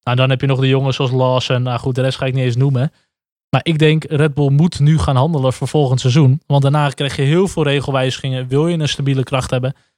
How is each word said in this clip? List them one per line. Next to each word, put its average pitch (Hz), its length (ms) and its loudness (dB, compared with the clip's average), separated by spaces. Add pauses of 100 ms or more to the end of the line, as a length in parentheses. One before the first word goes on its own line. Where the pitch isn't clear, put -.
Nou, 123 140 -2
dan 131 140 2
heb 127 100 0
je 143 60 -2
nog 135 140 0
de 131 80 2
jongens 135 280 0
zoals 131 140 -2
Lawson. 127 520 0
Nou 123 160 -4
goed, 131 160 -4
de 127 80 -2
rest 131 160 -2
ga 135 80 -4
ik 127 80 -4
niet 131 100 -2
eens 120 120 -2
noemen. 135 360 0 (580)
Maar - 140 0
ik 165 140 0
denk, 151 260 2
Red 151 300 0
Bull 143 160 2
moet 151 300 2
nu 151 180 4
gaan 139 180 0
handelen 131 360 0
voor 135 160 -6
volgend 135 320 0
seizoen. 135 460 2
Want 143 160 2
daarna 147 260 2
krijg 139 280 -6
je 143 60 -2
heel 170 260 2
veel - 140 -4
regelwijzigingen. 131 880 -2
Wil 139 200 0
je 175 100 -2
een 151 100 -2
stabiele 135 340 -2
kracht 131 280 -4
hebben? 127 240 -2 (240)